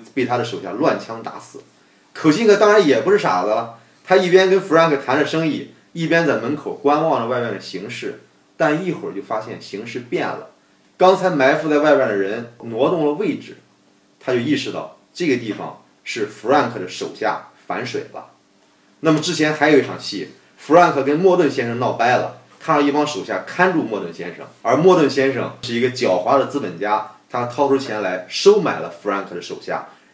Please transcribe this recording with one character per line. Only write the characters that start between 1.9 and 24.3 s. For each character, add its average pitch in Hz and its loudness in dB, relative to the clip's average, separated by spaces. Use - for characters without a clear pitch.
口 - 0
琴 214 2
克 202 6
当 208 6
然 208 6
也 123 4
不 160 0
是 202 6
傻 92 0
子 104 -2
了， 113 -4
他 185 4
一 185 2
边 185 6
跟 190 4
Frank 160 2
谈 135 -2
着 147 2
生 160 -2
意， - -6
一 165 -4
边 165 2
在 127 2
门 123 -4
口 - -8
观 147 0
望 143 0
着 113 -6
外 123 -2
面 117 -4
的 95 -10
形 95 -12
势。 117 -10
但 160 0
一 175 -4
会 101 -8
儿 80 -10
就 98 -10
发 107 -6
现 107 -12
形 101 -12
势 - -10
变 151 -6
了， - -12
刚 185 6
才 185 0
埋 143 4
伏 156 -2
在 147 4
外 147 4
边 131 2
的 107 -2
人 104 -4
挪 117 0
动 165 0
了 147 0
位 170 -2
置， - -16
他 131 -4
就 123 2
意 139 0
识 - -4
到 85 -10
这 175 -4
个 131 2
地 113 -6
方 - -12
是 110 -6
Frank 120 0
的 92 -10
手 - -10
下 - -6
反 98 -8
水 - -8
了。 - -18
那 160 0
么 151 4
之 160 -4
前 151 0
还 151 2
有 139 6
一 - 2
场 90 -6
戏， - -10
Frank 151 6
跟 143 2
莫 180 4
顿 156 4
先 123 -4
生 117 -4
闹 135 -2
掰 120 2
了， - -6
他 160 0
让 143 2
一 143 2
帮 151 2
手 95 -8
下 95 -6
看 185 0
住 156 0
莫 110 -4
顿 85 -10
先 87 -12